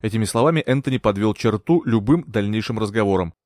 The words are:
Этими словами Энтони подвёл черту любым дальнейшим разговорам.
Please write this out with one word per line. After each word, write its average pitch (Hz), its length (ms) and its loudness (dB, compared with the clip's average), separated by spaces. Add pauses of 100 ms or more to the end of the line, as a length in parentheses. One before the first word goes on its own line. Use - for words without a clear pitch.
Этими 110 240 -2
словами 147 400 2
Энтони 131 320 0
подвёл 104 360 0
черту 117 520 0
любым 120 420 2
дальнейшим 107 500 -2
разговорам. 101 560 0 (120)